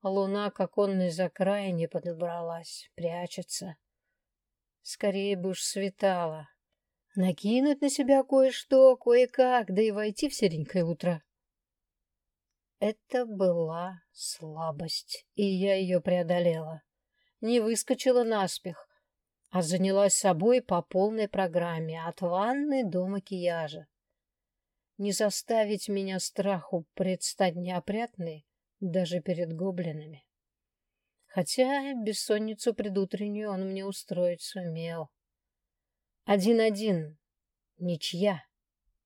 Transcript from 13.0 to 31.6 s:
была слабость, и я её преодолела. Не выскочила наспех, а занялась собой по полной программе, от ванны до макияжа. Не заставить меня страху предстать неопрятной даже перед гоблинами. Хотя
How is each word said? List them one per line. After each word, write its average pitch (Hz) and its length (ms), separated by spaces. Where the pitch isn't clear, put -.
была 175 760
слабость, 160 1200
и 208 80
я 190 320
её 180 240
преодолела. 170 840
Не 233 180
выскочила 240 640
наспех, 196 640
а 185 120
занялась 190 540
собой 208 460
по 180 200
полной 208 460
программе, 165 720
от 170 200
ванны 240 680
до 180 160
макияжа. 175 840
Не 202 140
заставить 214 760
меня 196 300
страху 190 760
предстать 185 600
неопрятной 175 920
даже 175 420
перед 165 320
гоблинами. 160 720
Хотя 269 680